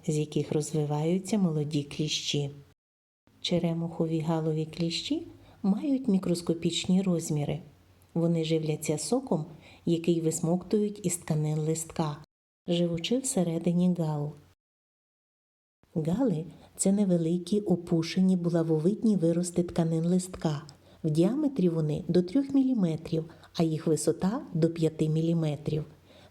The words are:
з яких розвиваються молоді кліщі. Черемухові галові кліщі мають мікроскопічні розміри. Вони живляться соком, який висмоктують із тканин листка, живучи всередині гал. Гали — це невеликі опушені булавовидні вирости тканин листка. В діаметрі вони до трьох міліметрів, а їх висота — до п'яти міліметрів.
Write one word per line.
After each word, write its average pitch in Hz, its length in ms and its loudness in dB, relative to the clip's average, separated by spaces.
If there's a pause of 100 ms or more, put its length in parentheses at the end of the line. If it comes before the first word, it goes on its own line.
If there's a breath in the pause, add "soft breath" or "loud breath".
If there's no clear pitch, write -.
з 151 100 2
яких 151 340 -2
розвиваються 156 840 0
молоді 151 460 0
кліщі. 143 680 -4 (920)
Черемухові 165 800 -2
галові 160 460 0
кліщі 170 600 -4 (360 loud breath)
мають 254 440 0
мікроскопічні 180 920 0
розміри. 156 580 -2 (540)
Вони 170 300 2
живляться 156 540 0
соком, 202 480 -2 (400 loud breath)
який 165 360 2
висмоктують 180 840 0
із 180 120 -2
тканин 151 420 -2
листка, 156 580 -4 (500)
живучи 170 500 0
всередині 175 800 2
гал. 151 340 -2 (1600)
Гали — 170 500 0 (320 loud breath)
це 196 140 2
невеликі 175 680 2
опушені 185 800 2
булавовидні 170 800 2
вирости 170 480 0
тканин 165 420 0
листка. 175 560 0 (420 loud breath)
В 160 60 0
діаметрі 190 600 2
вони 160 380 0
до 180 160 4
трьох 277 260 0
міліметрів, 185 760 0 (280 loud breath)
а 175 100 2
їх 156 240 0
висота — 170 540 0 (120)
до 165 160 2
п'яти 160 400 0
міліметрів. 156 760 0 (460 loud breath)